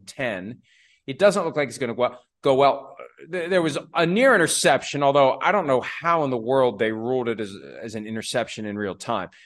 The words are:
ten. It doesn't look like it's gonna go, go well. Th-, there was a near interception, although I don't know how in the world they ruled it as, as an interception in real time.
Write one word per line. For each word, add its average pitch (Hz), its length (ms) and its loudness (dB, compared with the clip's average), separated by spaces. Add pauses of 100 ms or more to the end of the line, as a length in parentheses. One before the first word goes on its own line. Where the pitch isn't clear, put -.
ten. 110 540 -8 (480)
It 135 100 -8
doesn't 190 260 4
look 165 140 -4
like 143 120 -2
it's 110 100 -14
gonna 117 160 -4
go, 120 200 -2 (280)
go 139 120 4
well. 131 400 2 (360)
Th-, 175 180 -6
there 185 120 2
was 160 160 -2 (160)
a 170 120 2
near 226 300 4
interception, 147 680 2
although 139 400 4
I 170 100 2
don't 190 160 0
know 127 140 2
how 165 420 -2
in 139 60 -2
the 127 80 -2
world 120 420 2
they 113 120 2
ruled 117 380 -2
it 110 100 -4
as, 101 140 -8 (280)
as 110 140 -12
an 107 100 -10
interception 110 600 -6
in 104 120 -6
real 98 180 -4
time. 95 340 -6 (160)